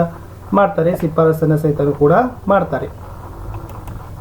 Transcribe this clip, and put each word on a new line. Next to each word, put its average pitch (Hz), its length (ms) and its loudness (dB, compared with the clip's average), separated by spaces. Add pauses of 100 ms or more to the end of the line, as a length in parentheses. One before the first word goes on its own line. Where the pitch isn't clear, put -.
(540)
ಮಾಡ್ತಾರೆ, 180 420 4
ಶಿಫಾರಸನ್ನ 156 600 2
ಸಹಿತನೂ 147 360 2
ಕೂಡ 147 220 4 (340)
ಮಾಡ್ತಾರೆ. 165 600 0 (1120)